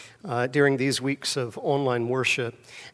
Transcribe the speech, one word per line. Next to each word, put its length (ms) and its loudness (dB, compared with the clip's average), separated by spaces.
uh, 240 -2
during 280 4
these 240 0
weeks 360 -4
of 220 -4
online 500 0
worship, 480 0